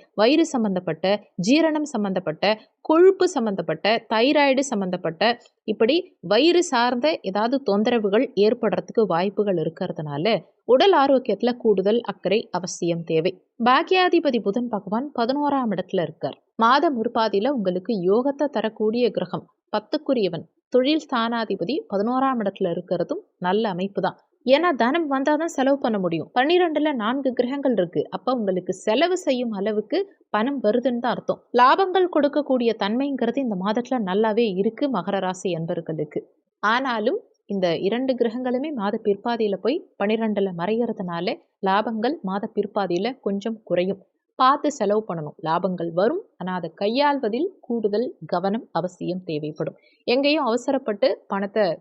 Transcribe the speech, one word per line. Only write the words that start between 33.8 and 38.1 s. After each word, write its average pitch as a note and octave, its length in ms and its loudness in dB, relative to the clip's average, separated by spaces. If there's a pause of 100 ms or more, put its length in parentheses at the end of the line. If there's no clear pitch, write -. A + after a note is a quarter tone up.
நல்லாவே G#3+ 440 0 (100)
இருக்கு A3 340 -2
மகர G3 300 -2
ராசி F#3 340 -4
அன்பர்களுக்கு. E3 680 -6 (420)
ஆனாலும் A#3+ 560 0 (300)
இந்த F#3+ 180 0 (120)
இரண்டு B3 340 -2